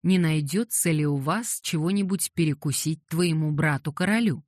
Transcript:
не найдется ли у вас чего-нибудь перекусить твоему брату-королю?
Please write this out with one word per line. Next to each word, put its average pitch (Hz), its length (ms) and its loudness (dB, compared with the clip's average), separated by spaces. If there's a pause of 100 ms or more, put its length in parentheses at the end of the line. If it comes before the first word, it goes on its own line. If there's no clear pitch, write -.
не 185 140 4
найдется 165 720 0
ли 151 140 2
у 143 120 0
вас 170 440 -4
чего-нибудь 185 720 -2
перекусить 151 760 -2
твоему 160 440 0
брату-королю? 151 960 0